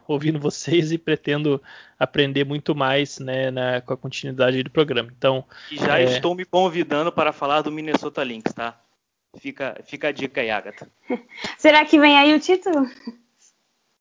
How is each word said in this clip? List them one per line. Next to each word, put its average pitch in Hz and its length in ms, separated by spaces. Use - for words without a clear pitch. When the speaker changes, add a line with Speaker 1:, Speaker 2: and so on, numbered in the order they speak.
Speaker 1:
ouvindo 151 300
<laughs> - 20
vocês 156 540
e 165 60
pretendo 147 640
aprender 139 460
muito 147 300
mais, 139 440
né, 131 320
na, 127 300
com 131 140
a - 20
continuidade 131 680
do - 80
programa. 123 460
Então, 135 300
Speaker 2:
E 151 40
já 147 220
Speaker 1:
é, 170 60
Speaker 2:
estou 127 300
me 185 100
convidando 170 640
para 156 220
falar 147 300
do 151 100
Minnesota 156 500
Lynx, 117 300
tá? 117 260
Fica, 135 480
fica 147 220
a 147 40
dica 135 300
aí, 113 80
Agatha. 104 360
Speaker 3:
<laughs> - 480
Será 302 300
que 302 120
vem 285 200
aí 294 160
o 302 60
título? 359 460